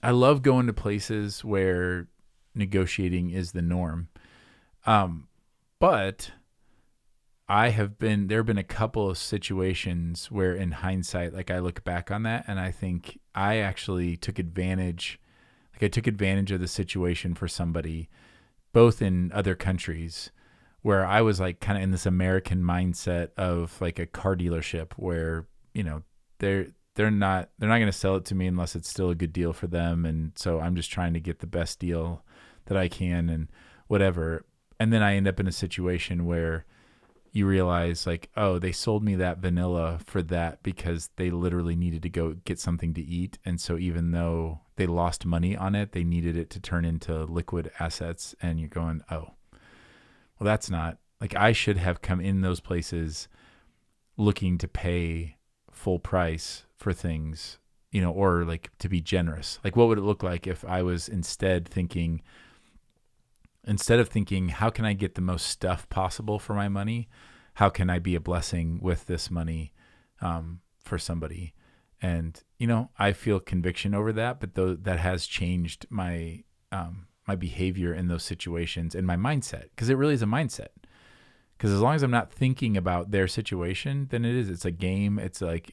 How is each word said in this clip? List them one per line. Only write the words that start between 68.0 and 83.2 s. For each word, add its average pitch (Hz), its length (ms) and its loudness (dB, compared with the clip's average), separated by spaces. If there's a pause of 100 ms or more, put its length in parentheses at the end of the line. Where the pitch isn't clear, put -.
a 85 60 2
blessing 85 600 -2
with 90 260 0
this 87 220 -4
money, 82 440 -4 (480)
um, 85 400 -6 (180)
for - 180 -6
somebody?" 82 560 -6 (480)
And, 82 400 -2 (160)
you 117 100 -2
know, 117 300 2
I 101 140 4
feel 98 300 0
conviction 90 520 -2
over 107 200 0
that, 120 260 -4
but 90 160 -8
tho-, 92 200 2
that 90 240 -2
has 90 280 -2
changed 87 640 -2
my, 87 560 -6 (260)
um, 87 360 -8 (200)
my 98 80 -2
behavior 90 580 -2
in 90 140 -2
those 85 160 -2
situations 85 720 -4
and 92 100 -2
my 87 120 2
mindset, 127 480 -2 (100)
'cause 117 140 -2
it 131 80 6
really 147 160 4
is 120 80 2
a 110 40 0
mindset. 127 440 -2 (920)
'Cause 104 120 2
as 98 100 4
long 131 140 6
as 147 80 2
I'm 131 80 2
not 117 200 0
thinking 127 460 0
about 90 340 0
their 98 160 4